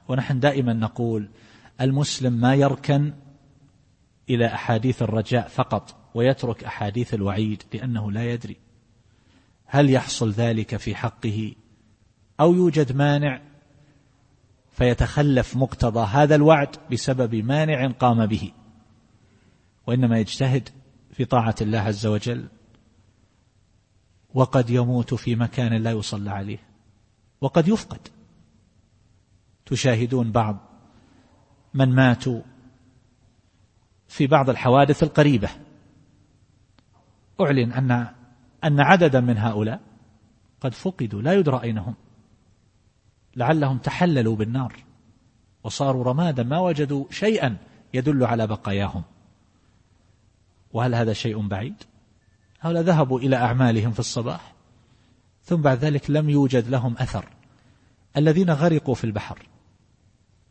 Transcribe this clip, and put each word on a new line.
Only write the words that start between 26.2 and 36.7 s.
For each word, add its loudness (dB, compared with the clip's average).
عليه، -8
وقد 2
يفقد. -2
تشاهدون 0
بعض 0
من 2
ماتوا 2
في -2
بعض 4
الحوادث 4
القريبة، 2